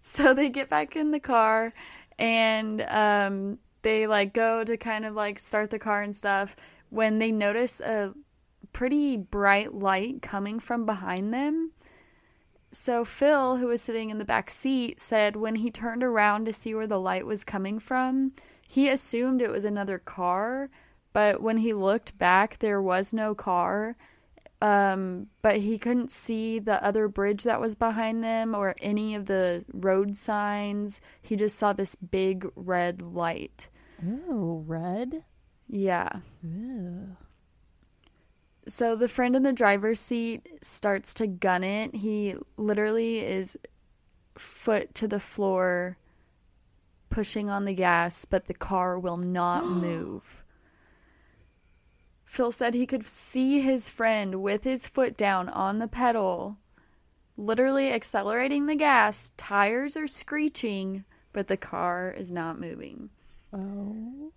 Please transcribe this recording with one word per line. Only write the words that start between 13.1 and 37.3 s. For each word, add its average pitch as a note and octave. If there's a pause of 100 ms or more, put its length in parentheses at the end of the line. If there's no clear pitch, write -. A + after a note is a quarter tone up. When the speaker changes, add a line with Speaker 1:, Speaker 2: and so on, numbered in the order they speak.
Speaker 1:
who B3
was A#3+
sitting A3+
in G#3+
the G#3+
back G#3+
seat, C4
said G#3+
when A3
he A3+
turned A#3
around A3
to A3
see A3
where A3
the G#3
light F#3
was G#3
coming G3
from, C4 (340)
he C#4
assumed C4
it A3
was G3+
another G3+
car, G#3+ (420)
but G#3
when A3
he A3
looked G3
back, F#3
there G#3
was F#3+
no G#3+
car. G3 (680)
Um, G3 (120)
but G#3
he G#3
couldn't A#3+
see A3+
the G#3
other G#3+
bridge G3+
that A#3
was A3+
behind A3+
them A3+
or G3
any G#3+
of G3+
the F#3
road G3
signs. G#3 (220)
He G#3+
just G#3
saw G#3
this G3
big F#3+ (120)
red F3+
light. E3+ (360)
Speaker 2:
Ooh, G3+
red? F#3 (460)
Speaker 1:
Yeah. F#3+ (340)
Speaker 2:
Ew. F#3 (1500)